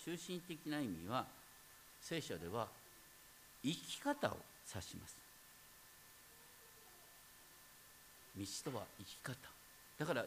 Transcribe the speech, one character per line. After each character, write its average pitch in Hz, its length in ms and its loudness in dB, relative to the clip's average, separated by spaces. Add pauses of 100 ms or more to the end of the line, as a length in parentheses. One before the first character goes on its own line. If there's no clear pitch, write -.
中 170 120 2
心 180 260 0
的 160 240 -2
な 151 140 6
意 139 60 6
味 85 220 2
は、 120 180 8 (760)
聖 165 200 4
書 95 180 2
で 80 80 0
は 107 220 4 (920)
生 - 100 8
き - 280 -2
方 285 300 8
を - 60 2 (360)
指 92 140 0
し - 100 -4
ま - 120 -6
す。 - 80 -8 (3250)
道 98 340 2
と 123 80 4
は 98 60 0 (140)
生 101 60 -6
き - 120 -6
方。 127 200 0 (640)
だ 151 80 6
か 165 80 10
ら 117 120 10